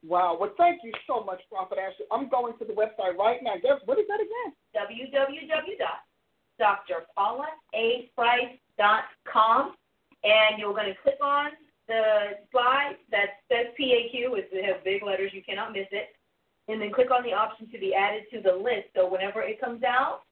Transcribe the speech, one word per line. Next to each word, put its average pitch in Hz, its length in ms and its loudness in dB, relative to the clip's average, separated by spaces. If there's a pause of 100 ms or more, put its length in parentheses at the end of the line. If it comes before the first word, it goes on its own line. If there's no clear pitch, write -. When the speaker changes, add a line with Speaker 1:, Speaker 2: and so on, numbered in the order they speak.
Speaker 1:
Wow. 175 320 2
Well, 202 180 -2
thank 349 280 4
you 226 80 -12 (160)
so 233 160 -2
much, 185 160 -8 (100)
Prophet 190 280 -6
Ashley. 190 340 -8
I'm 247 160 -2
going 240 300 0
to 233 60 -8
the 214 80 -10
website 202 460 -2
right 233 240 2
now. 226 120 -4
Jeff, 262 320 2
what 254 120 2
is 415 80 4
that 403 140 -2
again? 427 340 -6 (200)
Speaker 2:
W 226 360 -6
W 277 380 0
W 311 300 -4
dot - 280 -6 (540)
doctor 196 460 0 (100)
paula 240 300 0 (280)
a 233 400 0
price 233 400 2 (240)
dot 214 260 4 (220)
com. 226 480 4 (480)
And 214 380 6
you're 208 140 -4
gonna 208 280 -4
click 277 180 2
on 285 280 2 (400)
the 214 500 2 (140)
slide 262 580 2
that 202 400 -2
says 233 260 0
P 254 220 4
A 233 120 -4
Q. 247 260 -4
It's, 190 160 -4
it 190 140 -4
has 185 180 0
big 196 180 -2
letters. 196 320 -4
You 190 80 -16
cannot 202 300 -8
miss 196 180 -8
it. - 240 -10 (540)
And 220 120 -6
then 208 120 -6
click 254 180 4
on 247 140 2
the 240 80 -4
option 214 400 -2
to 226 60 -14
be 190 140 -2
added 208 400 0
to 226 80 -10
the 190 140 4
list. 202 400 -4
So 185 160 2
whenever 196 320 -2
it 220 180 -6
comes 233 220 -6
out 262 380 0 (120)